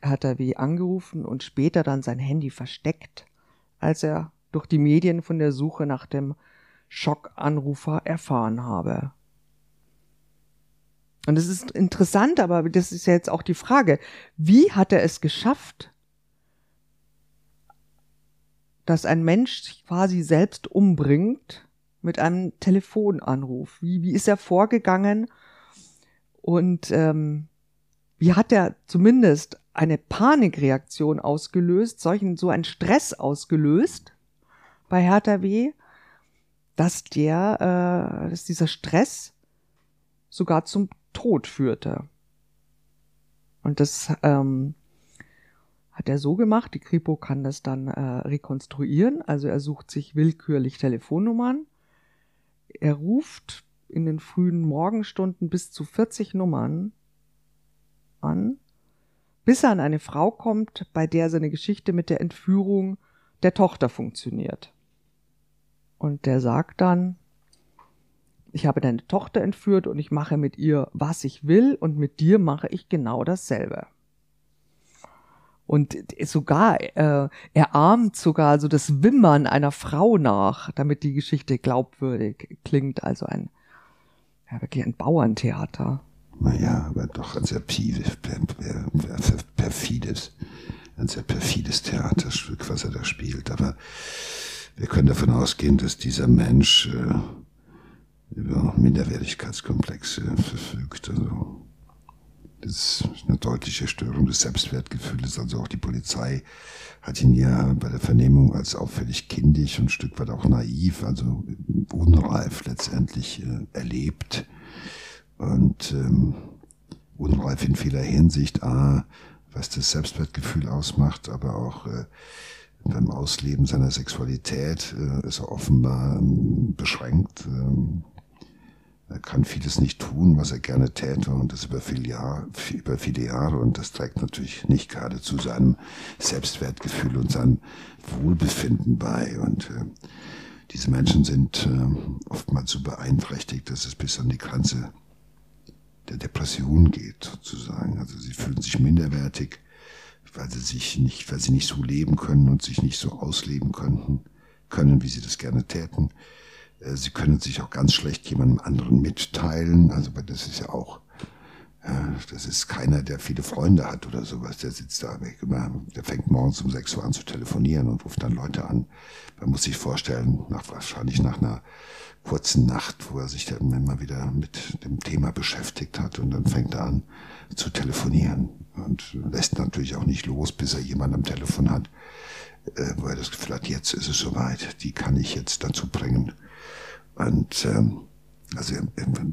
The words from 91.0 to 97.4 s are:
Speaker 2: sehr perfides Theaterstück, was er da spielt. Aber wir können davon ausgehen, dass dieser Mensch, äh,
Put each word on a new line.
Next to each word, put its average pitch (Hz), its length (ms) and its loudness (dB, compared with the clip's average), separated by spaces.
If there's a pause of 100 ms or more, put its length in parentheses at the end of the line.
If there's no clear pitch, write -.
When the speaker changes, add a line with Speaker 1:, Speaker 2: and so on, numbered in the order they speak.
Speaker 2:
sehr - 160 -4
perfides - 600 -2
Theaterstück, - 840 -4
was - 140 -4
er - 80 -6
da - 140 -8
spielt. - 480 -8
Aber - 240 -2 (1000)
wir - 140 -6
können 69 180 6
davon - 240 4
ausgehen, 64 460 4
dass - 220 -2
dieser - 280 -2
Mensch, 60 640 6
äh, 60 220 -2 (1200)